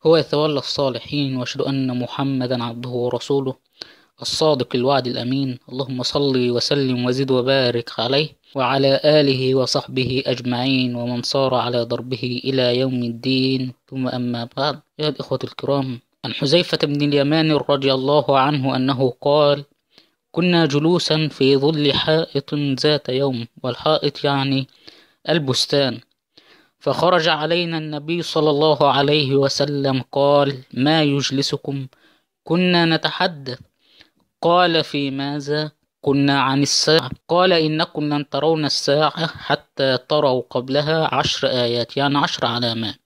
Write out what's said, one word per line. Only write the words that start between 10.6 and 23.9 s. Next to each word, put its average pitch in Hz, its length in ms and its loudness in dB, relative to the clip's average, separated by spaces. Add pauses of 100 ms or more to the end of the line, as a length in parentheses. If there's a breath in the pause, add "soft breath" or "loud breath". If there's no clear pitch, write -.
ومن 120 260 -4
صار 135 320 0
على 120 280 0
ضربه 123 600 -6
إلى 123 360 0
يوم 127 240 -2
الدين، 131 680 -2 (160)
ثم 131 180 -6
أما 120 500 -4
بعد. 143 220 -2 (200)
أيها 151 100 0
الإخوة 135 340 -6
الكرام، 131 560 -4 (260)
عن 117 80 -6
حذيفة 165 500 0
بن 147 180 0
اليمان 147 500 2
رضي 135 420 2
الله 135 460 2
عنه 135 360 0
أنه 131 460 0
قال: 143 420 4 (680 soft breath)
"كنا 170 340 2
جلوسا 156 640 2
في 139 300 2
ظل 147 360 2
حائط - 600 -2
ذات 147 560 0
يوم"، 127 380 -2 (160)
والحائط 147 600 -2